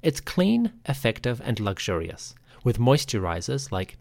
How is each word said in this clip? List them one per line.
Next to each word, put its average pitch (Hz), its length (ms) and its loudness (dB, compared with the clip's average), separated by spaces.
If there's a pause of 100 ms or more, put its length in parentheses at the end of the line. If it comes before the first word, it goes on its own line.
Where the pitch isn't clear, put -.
It's 160 180 0
clean, 226 520 2 (120)
effective, 123 580 -2
and 117 160 -2
luxurious, 92 760 -4 (280)
with 120 140 2
moisturizers 120 920 0
like 95 300 -4